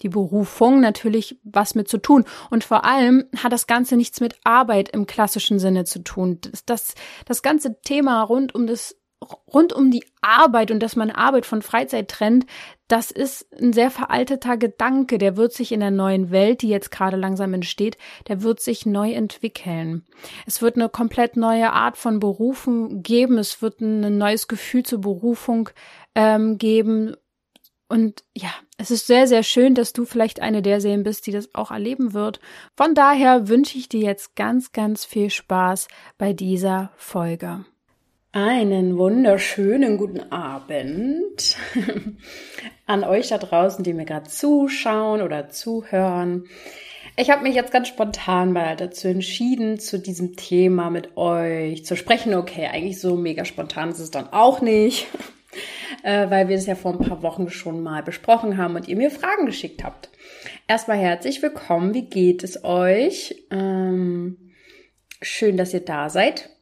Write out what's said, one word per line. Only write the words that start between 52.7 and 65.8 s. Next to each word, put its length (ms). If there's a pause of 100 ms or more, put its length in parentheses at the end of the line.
so 160
mega 300
spontan 420
ist 120
es 100
dann 200
auch 300
nicht, 460 (480)
<laughs> 480
äh, 260
weil 220
wir 60
es 100
ja 80
vor 180
ein 160
paar 140
Wochen 260
schon 340
mal 200
besprochen 560
haben 180
und 100
ihr 100
mir 140
Fragen 360
geschickt 360
habt. 280 (580)
Erstmal 300
herzlich 420
willkommen, 540
wie 100
geht 400
es 200
euch? 840
Ähm, 1000 (720)
schön, 340
dass 160
ihr 80